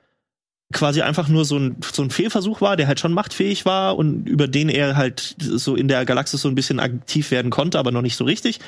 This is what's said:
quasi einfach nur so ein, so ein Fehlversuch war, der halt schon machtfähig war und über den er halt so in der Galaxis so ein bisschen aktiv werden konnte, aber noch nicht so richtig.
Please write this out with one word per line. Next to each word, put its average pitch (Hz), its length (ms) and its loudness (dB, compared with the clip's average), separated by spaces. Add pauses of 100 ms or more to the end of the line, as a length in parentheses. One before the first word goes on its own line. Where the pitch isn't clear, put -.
(720)
quasi 147 300 0
einfach 151 260 0
nur 156 160 4
so 143 120 0
ein, 135 200 0 (160)
so 151 100 -2
ein 131 80 -2
Fehlversuch 214 500 -2
war, 202 160 2
der 147 120 2
halt 139 120 0
schon 165 140 0
machtfähig 196 500 -2
war 190 320 2
und 143 320 0
über 147 200 2
den 143 200 2
er 139 280 2
halt - 420 -2
so 135 380 -2
in 131 100 2
der 131 180 2
Galaxis 127 380 0
so 151 60 0
ein 131 80 0
bisschen 135 240 0
aktiv 135 500 -2
werden 123 220 0
konnte, 170 260 0
aber 135 140 0
noch 120 100 0
nicht 123 140 -2
so 123 80 -2
richtig. 214 440 -2